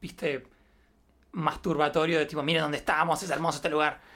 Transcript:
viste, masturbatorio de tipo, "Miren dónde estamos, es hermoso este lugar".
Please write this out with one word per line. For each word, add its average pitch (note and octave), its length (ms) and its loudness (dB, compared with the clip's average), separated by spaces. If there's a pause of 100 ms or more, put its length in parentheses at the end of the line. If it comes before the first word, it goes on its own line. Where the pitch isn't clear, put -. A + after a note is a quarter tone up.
viste, D3 440 -6 (880)
masturbatorio D#3 880 0
de D3 80 2
tipo, D3+ 160 -4
"Miren D#3+ 200 2
dónde D3 140 -2
estamos, D#3 460 2
es F#3 60 -6
hermoso D#3 280 0
este - 120 -4
lugar". D3+ 320 0 (140)